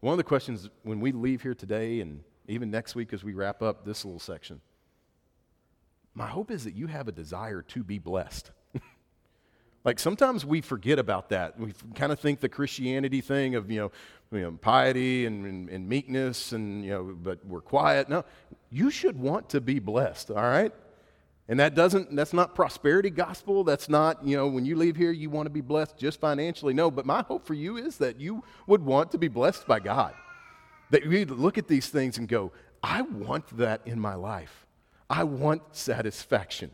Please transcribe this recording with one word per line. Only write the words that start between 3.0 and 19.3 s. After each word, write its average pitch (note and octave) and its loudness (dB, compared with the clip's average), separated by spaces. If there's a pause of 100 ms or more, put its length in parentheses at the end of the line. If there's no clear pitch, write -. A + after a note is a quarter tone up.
as F#2+ -10
we G#2 -8
wrap G2 -4
up G#2 -4
this G#2 -8
little F2+ -12
section, D#2+ -14 (1500)
my A2 -8
hope G#3 -8
is D3+ -8
that F#2 -10
you A#2+ -8
have D3 -8
a G#2+ -10
desire F2+ -10
to - -8
be G2+ -6
blessed. - -6 (240)
<laughs> - -6 (1040)
Like, A#2+ 0
sometimes G#3 2
we D#3 0
forget C3+ 0
about F#2+ -2
that. F2 -2
We A2+ -6
f-, - -16 (120)
kinda C#3+ -2
think D3 0
the B2+ 0
Christianity C3+ -2
thing C3+ 0
of, G#2+ -4
you A2 -2
know, G2+ -4 (380)
you G#2 -4
know, E2+ -4
piety B2+ 4
and, G#2 -6
and, F#2 -8
and F#2 -8
meekness C3 -2
and, G#2 -6
you G2 -6
know, F#2+ -4 (140)
but F2 -8
we're F2+ -10
quiet. C#3 2
No, D#3+ -2 (440)
you F#3 2
should A3+ 0
want B2+ -2